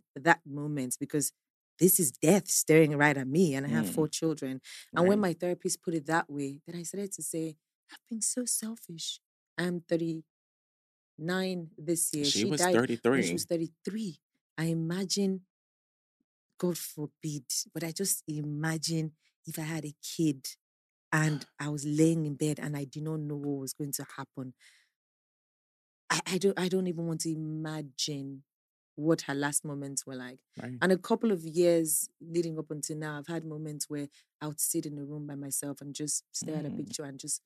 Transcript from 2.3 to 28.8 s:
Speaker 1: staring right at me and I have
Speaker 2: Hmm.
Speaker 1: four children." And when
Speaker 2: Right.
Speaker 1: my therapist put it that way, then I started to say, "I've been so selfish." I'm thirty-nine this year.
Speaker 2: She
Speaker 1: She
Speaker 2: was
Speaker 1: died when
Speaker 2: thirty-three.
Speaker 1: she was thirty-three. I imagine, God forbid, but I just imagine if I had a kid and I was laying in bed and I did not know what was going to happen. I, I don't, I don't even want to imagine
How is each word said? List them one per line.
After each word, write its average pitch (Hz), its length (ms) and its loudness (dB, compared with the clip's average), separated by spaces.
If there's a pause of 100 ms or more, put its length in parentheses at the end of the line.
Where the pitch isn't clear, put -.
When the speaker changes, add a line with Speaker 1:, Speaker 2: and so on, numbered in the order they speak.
Speaker 1:
staring 156 460 8
right 143 220 6
at 131 80 -2
me 151 280 6
and 139 120 -2
I 143 40 -4
have - 180 2
Speaker 2:
Hmm. - 40 -2
Speaker 1:
four 151 160 2
children." 135 540 -2 (320)
And 175 140 6
when 208 120 6
Speaker 2:
Right. 185 100 2
Speaker 1:
my - 40 2
therapist 180 480 -2
put 175 120 -4
it 147 120 -2
that 160 240 0
way, 143 360 -6
then 170 100 -10
I 175 80 -8
started 196 280 -6
to 160 100 -8
say, 160 340 -4 (340)
"I've - 180 -20
been 220 140 -6
so - 220 -2
selfish." - 760 -6 (380)
I'm 175 220 -2
thirty-nine 170 2000 -4
this 160 380 0
year. 147 100 0
Speaker 2:
She 139 160 2
Speaker 1:
She - 40 4
Speaker 2:
was 151 160 2
Speaker 1:
died 180 140 4
when 117 80 6
Speaker 2:
thirty-three. 123 440 4
Speaker 1:
she 87 60 -2
was 165 140 -2
thirty-three. 175 720 -4 (360)
I 160 100 -2
imagine, 180 800 0 (1120)
God 175 200 0
forbid, 147 640 -8 (300)
but 160 100 -8
I 165 80 -4
just - 360 -2
imagine 156 840 -2 (320)
if 160 140 -10
I 160 40 -6
had 156 220 -6
a 147 180 -10
kid 147 440 0 (640)
and 156 340 2 (140)
I 147 100 -6
was 147 160 -4
laying 156 420 4
in 143 100 -4
bed 151 240 0
and 147 160 -4
I 143 80 -4
did 151 180 -10
not 156 180 -4
know 147 160 -4
what 143 220 -4
was 135 140 -8
going 143 200 -6
to 135 120 -6 (120)
happen. 131 380 -10 (1600)
I, 160 160 2
I 185 120 0
don't, 190 200 2
I 180 100 0
don't 185 180 0
even 170 200 -2
want 160 160 -2
to 160 100 -2
imagine 151 1120 -6 (540)